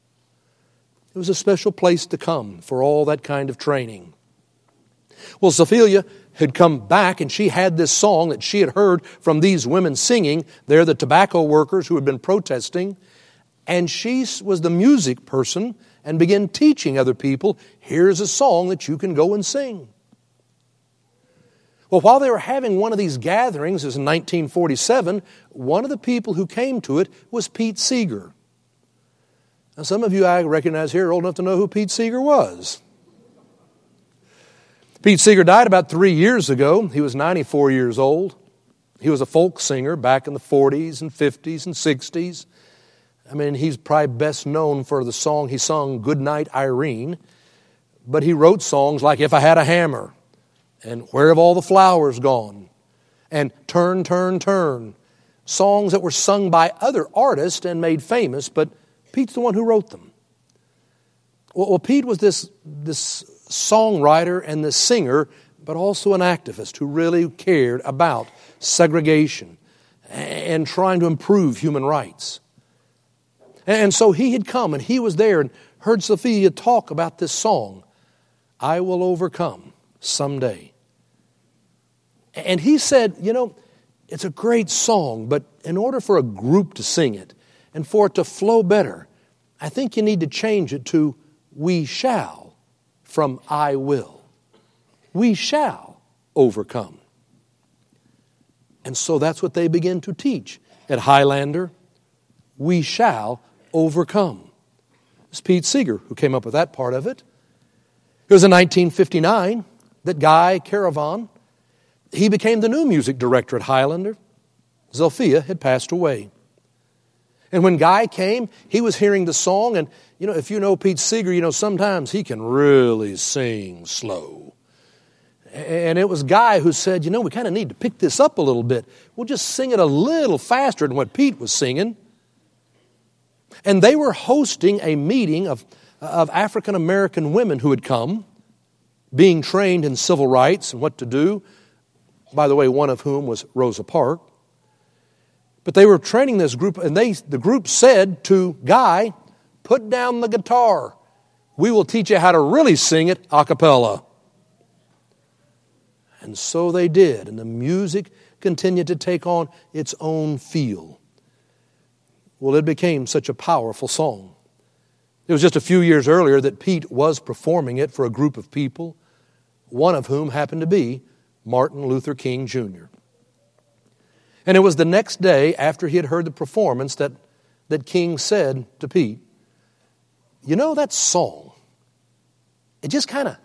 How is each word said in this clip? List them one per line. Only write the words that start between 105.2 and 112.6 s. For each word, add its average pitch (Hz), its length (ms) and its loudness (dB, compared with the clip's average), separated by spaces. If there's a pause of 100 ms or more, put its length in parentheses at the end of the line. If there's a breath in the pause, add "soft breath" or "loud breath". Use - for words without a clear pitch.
It's - 100 -16
Pete 180 240 0
Seeger 160 340 -2
who - 160 -16
came 135 200 0
up 117 100 -4
with 110 80 -10
that 160 200 0
part 127 220 -6
of 135 120 -6
it. 254 160 -10 (1080)
It 202 60 10
was 185 100 10
in 196 60 8
nineteen 180 400 4
fifty-nine 190 720 0 (400)
that 165 140 -4
Guy 165 400 4
Caravan, 180 720 -4 (840)
he 208 160 2
became 220 320 0